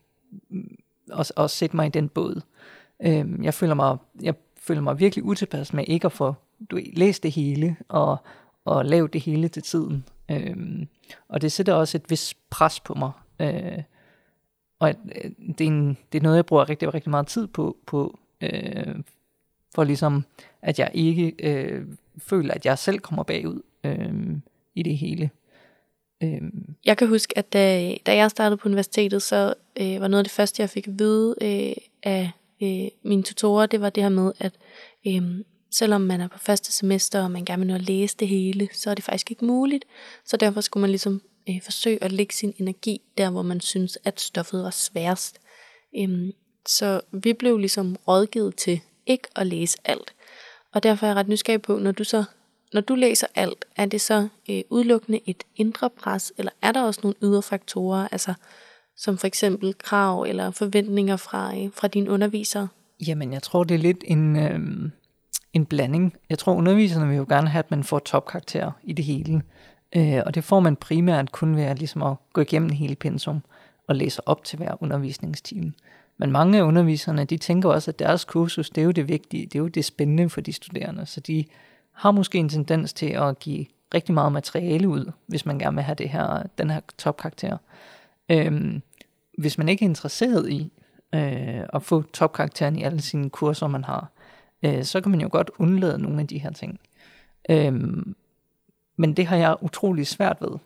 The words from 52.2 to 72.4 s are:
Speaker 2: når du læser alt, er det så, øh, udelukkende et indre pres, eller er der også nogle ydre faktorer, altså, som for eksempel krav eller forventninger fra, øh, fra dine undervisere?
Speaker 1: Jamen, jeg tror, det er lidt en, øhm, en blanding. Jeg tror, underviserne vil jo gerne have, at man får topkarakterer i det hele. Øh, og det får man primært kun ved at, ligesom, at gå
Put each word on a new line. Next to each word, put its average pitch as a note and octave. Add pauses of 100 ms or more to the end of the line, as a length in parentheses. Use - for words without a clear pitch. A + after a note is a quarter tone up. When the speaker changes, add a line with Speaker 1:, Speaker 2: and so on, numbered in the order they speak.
Speaker 2:
når G#3
du C4
læser B3
alt, - (100)
er G#3
det G#3
så, G#3 (220)
øh, G3
udelukkende A#3
et - (120)
indre A3+
pres, G3+
eller F#3+ (100)
er D#4+
der C4
også A3
nogle G3+
ydre G3+
faktorer, F#3+
altså, F#3 (640)
som G3
for G3
eksempel F#3+
krav G3
eller F#3
forventninger G3+
fra, F#3+
øh, G3
fra -
dine G3
undervisere? G#3 (400)
Speaker 1:
Jamen, D3
jeg C#3
tror, F3
det E3+
er D#3+
lidt F3+
en, D#3
øhm, D3+ (600)
en D#3
blanding. D3+ (160)
Jeg D#3
tror, -
underviserne E3+
vil C#3+
jo C3+
gerne D3+
have, D#3+
at -
man C#3+
får D3
topkarakterer - (120)
i E3
det D3
hele. D#3 (540)
Øh, D3+
og -
det E3
får G3
man D#3+
primært D#3+
kun D#3+
ved D3+
at, C#3
ligesom, D#3
at C#3 (180)
gå D3